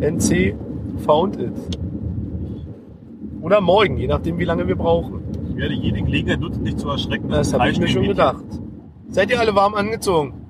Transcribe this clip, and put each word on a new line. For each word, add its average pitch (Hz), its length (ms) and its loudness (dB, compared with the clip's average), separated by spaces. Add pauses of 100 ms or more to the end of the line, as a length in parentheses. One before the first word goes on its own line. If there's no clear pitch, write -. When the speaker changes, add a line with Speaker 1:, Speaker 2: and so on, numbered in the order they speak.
Speaker 1:
N - 180 0
C 185 380 2 (480)
Found 165 340 2
It. 113 140 -4 (1900)
Oder 190 180 4
morgen, 202 380 6
je 127 100 -2
nachdem, 165 300 0
wie 175 60 0
lange 170 220 0
wir 180 100 0
brauchen. 170 440 0 (300)
Speaker 2:
Ich - 60 -4
werde - 180 -2
jede - 280 0
Gelegenheit - 380 0
nutzen, - 240 -4
dich - 120 -2
zu - 120 -4
erschrecken. - 400 -4
Speaker 1:
Das 147 240 2
hab 135 80 4
Speaker 2:
Drei - 100 4
Speaker 1:
ich - 80 0
mir - 80 2
schon 123 180 2
Speaker 2:
Stunden 196 40 2
Speaker 1:
gedacht. 156 360 2 (640)
Seid 202 200 2
ihr 247 100 2
alle 220 140 4
warm 202 200 6
angezogen? 202 600 0 (160)